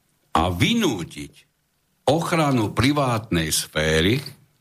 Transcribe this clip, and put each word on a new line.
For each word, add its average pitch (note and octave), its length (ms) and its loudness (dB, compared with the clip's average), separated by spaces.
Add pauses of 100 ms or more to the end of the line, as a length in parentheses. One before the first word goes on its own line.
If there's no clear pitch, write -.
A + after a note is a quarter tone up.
(380)
a E2 120 2
vynútiť B2+ 840 -2 (760)
ochranu C#3+ 640 2
privátnej A#2+ 760 0
sféry D#2+ 720 0 (400)